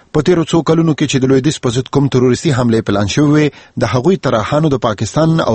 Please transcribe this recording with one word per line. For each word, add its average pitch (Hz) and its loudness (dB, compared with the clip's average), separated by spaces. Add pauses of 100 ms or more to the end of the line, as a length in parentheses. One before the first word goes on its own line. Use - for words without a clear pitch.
(140)
په 151 0
تیرو 175 2
څو 170 0 (120)
کلونو 160 2
کې 151 0
چې 143 0
د 131 0
لویدیځ 135 2
په 131 0
ضد 127 -4
کوم 143 2
تروریستي 127 2
حملې 117 0
پلان 101 -2
شوې 147 2
وې، 151 2 (340)
د 117 -2
هغوی 135 0
طراحانو 143 0
د 131 -2
پاکستان 120 0 (160)
او 110 0